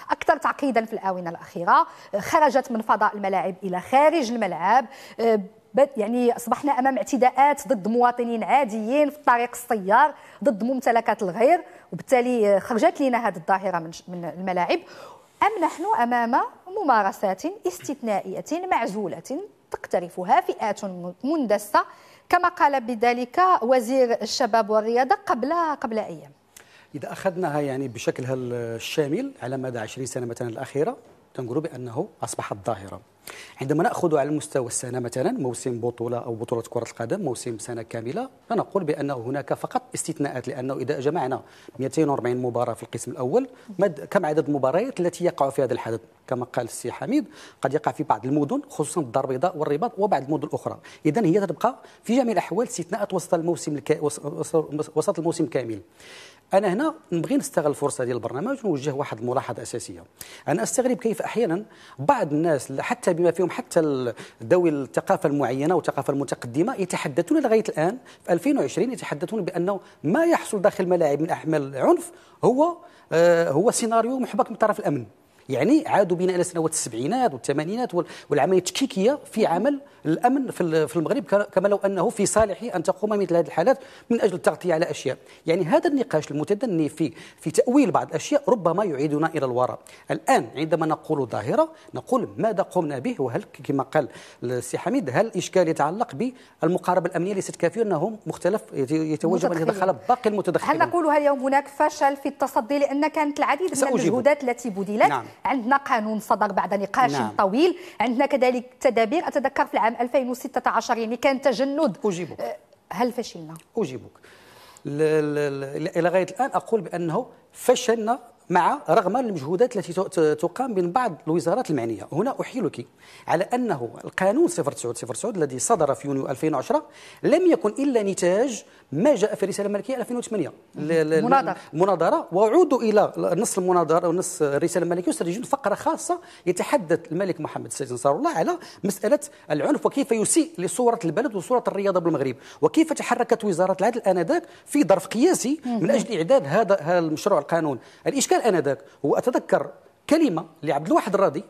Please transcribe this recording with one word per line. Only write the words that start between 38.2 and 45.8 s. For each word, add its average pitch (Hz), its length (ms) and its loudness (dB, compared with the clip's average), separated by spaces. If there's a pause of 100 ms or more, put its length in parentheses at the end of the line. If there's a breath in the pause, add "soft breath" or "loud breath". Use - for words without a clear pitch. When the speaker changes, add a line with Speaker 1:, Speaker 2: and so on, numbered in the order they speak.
Speaker 2:
فنقول 196 360 -2
بأنه 143 300 -2
هناك 131 400 -6
فقط - 280 -4 (120)
استثناءات، 139 540 -6
لأنه 131 280 -6
إذا 135 240 -4
جمعنا 131 420 -2 (360 loud breath)
مئتين 135 300 0
وأربعين 127 340 0
مباراة 120 320 -2
في - 80 -12
القسم - 280 -10
الأول، 143 380 -2 (300 loud breath)
مد-، 185 220 0 (100)
كم 196 160 0
عدد 151 220 0
المباريات 147 520 0
التي 175 240 -2
يقع 143 260 0
في 139 120 0
هذا 120 100 0
الحدث؟ 113 280 -4 (260)